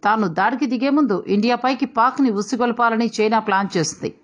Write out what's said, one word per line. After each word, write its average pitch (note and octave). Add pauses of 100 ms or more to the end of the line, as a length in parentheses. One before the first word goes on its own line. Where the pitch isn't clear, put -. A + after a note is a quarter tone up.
తాను G#3
దాడికి G#3+
దిగే B3+
ముందు C#4
ఇండియాపైకి B3
పాక్ని B3+
ఉసిగొల్పాలని A#3 (100)
చైనా A3
ప్లాన్ G3
చేసింది. -